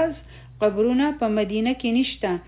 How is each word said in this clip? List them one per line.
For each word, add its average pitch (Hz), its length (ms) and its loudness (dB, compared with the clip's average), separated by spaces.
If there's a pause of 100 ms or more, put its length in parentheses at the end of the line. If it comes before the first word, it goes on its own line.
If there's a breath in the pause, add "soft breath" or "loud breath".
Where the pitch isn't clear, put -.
(560 loud breath)
قبرونه 226 500 2 (120)
په 233 100 0
مدینه 214 460 0
کې 247 180 -4
نشته، 240 380 0 (180 loud breath)